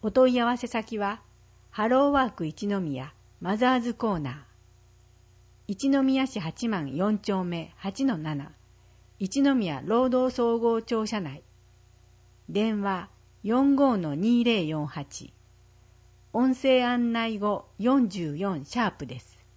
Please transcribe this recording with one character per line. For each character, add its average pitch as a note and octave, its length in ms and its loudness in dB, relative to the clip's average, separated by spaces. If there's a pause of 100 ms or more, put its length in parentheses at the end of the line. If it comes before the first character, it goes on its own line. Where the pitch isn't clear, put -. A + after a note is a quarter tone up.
お G#3 100 -4
問 B3+ 200 6
い B3 80 2
合 A#3 60 2
わ B3 100 0
せ A#3+ 120 -8
先 A3 300 -6
は、 G3+ 220 -4 (500)
ハ G#3+ 180 -2
ロ C4+ 220 4
ー - 20 0
ワ C4+ 140 4
ー G#3 40 -4
ク E3 160 -6
一 D#3 220 -6
宮 D3+ 440 -4 (280)
マ F#3 160 -2
ザ B3+ 160 4
ー B3+ 80 2
ズ A#3 120 -4
コ A3 220 -2
ー E3+ 40 -2
ナ C#3 120 -4
ー、 C3 40 -8 (1300)
一 G#3 220 -4
宮 C4+ 400 2
市 A3+ 100 -6
八 E3 300 -6
万 D#3 260 -4
四 G3+ 240 0
丁 G3 240 -2
目 E3+ 340 -6
八 G3 280 -6
の C4+ 120 2
七、 D3+ 360 -6 (680)
一 G3+ 220 -2
宮 G#3 420 2
労 A#3 240 2
働 B3+ 240 2
総 A#3 280 0
合 A#3 200 2
庁 A3 240 -4
舎 G#3+ 160 -4
内、 D3 220 -10 (1040)
電 G#3 340 -2
話 F#3+ 280 -4 (320)
四 C4+ 320 4
五 C4 220 4
の D#3+ 180 -2
二 A#3 300 2
零 A3 200 2
四 D3+ 220 -4
八、 - 480 -14 (1000)
音 B3+ 220 2
声 B3+ 300 4
案 A#3+ 280 0
内 A3+ 280 -2
後 G#3 260 -2 (120)
四 B3 300 4
十 E3+ 280 -4
四 F3 280 -4
シ - 140 -6
ャ A#3 80 0
ー F3+ 60 -2
プ C#3+ 140 -10
で B2+ 120 -12
す。 - 260 -20 (120)